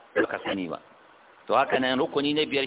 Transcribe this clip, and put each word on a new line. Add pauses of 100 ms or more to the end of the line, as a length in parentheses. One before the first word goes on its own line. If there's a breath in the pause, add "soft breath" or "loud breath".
(140)
baka
sani
ba. (680)
To
haka
nan
rukuni
na
biyar